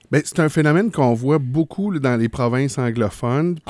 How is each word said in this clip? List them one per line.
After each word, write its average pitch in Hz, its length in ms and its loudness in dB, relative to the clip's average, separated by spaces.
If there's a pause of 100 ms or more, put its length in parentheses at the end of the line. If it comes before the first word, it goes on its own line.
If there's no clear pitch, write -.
(120)
Ben, 147 120 4
c'est - 160 -6
un 156 80 4
phénomène 160 440 2
qu'on 123 220 2
voit 131 260 0
beaucoup, 156 520 -2
là, 165 80 -2
dans 131 160 2
les 113 140 2
provinces 127 480 -2
anglophones, 123 800 -2
puis 156 140 -18